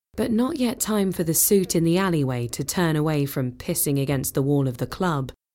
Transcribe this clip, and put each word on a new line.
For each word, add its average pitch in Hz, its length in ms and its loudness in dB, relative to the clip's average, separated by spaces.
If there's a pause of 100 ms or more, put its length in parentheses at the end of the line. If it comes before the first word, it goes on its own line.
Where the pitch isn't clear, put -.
(160)
but 240 140 -2
not 247 280 0
yet 247 200 -2
time 202 320 0
for 175 140 -4
the 160 100 0
suit 196 400 2
in 170 80 4
the 165 160 4
alleyway 139 500 0
to 127 140 -8
turn 160 320 0
away 151 320 0
from 131 260 -4
pissing 147 480 -2
against 139 340 -2
the 143 80 2
wall 139 260 2
of 120 100 -6
the 139 80 -2
club 151 460 -2 (220)